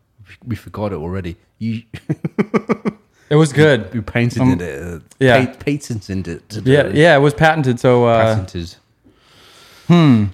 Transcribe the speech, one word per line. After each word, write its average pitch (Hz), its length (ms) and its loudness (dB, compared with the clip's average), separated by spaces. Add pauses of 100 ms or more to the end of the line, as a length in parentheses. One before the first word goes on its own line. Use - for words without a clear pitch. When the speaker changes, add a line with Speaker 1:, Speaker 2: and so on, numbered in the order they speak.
(460)
Speaker 1:
we 117 100 -6
forgot 98 360 -8
it 90 40 -6
already. 87 400 -8 (240)
You 113 240 -6 (680)
<laughs> - 800 -8
Speaker 2:
It 151 60 2
was 151 180 2
good. 139 400 2
Speaker 1:
You 113 80 -4
patented 120 400 -4
Speaker 2:
Um, 127 200 2
Speaker 1:
it. 76 220 -10
Uh, 85 160 -12 (200)
Speaker 2:
yeah. 127 260 4
Speaker 1:
pat-, - 140 -12
patented 101 680 -8
it. - 380 -12
Speaker 2:
Yeah, 139 280 4
yeah, 156 220 4
it 139 40 4
was 147 140 2
patented. 151 460 0
So, 123 260 2
uh, 113 300 2
Speaker 1:
Patented. 90 400 -8 (1120)
Speaker 2:
hmm. 143 460 4